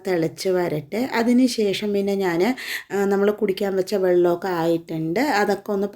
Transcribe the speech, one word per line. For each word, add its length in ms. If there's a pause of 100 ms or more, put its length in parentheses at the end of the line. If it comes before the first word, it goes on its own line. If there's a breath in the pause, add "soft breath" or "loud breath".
തിളച്ച് 480
വരട്ടെ. 520 (100)
അതിന് 440
ശേഷം 360
പിന്നെ 240
ഞാൻ, 200 (540 loud breath)
ആ, 60 (100)
നമ്മൾ 220 (120)
കുടിക്കാൻ 360
വെച്ച 180 (100)
വെള്ളമൊക്കെ 460 (100)
ആയിട്ടുണ്ട്, 600 (200)
അതൊക്കെ 320
ഒന്ന് 220